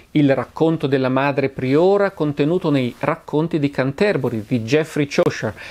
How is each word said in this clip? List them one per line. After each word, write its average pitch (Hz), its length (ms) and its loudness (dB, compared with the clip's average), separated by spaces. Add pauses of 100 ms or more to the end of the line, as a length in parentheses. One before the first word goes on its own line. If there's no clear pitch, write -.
(100)
Il 143 240 4
racconto 156 520 0
della 131 220 0
madre 135 400 0
priora 185 600 2
contenuto 151 600 -2
nei 127 280 0
racconti 156 600 -2
di 139 120 0
Canterbury 135 760 -2
di 117 180 -2
Geoffrey 147 440 -2
Chaucer, - 460 -2 (160)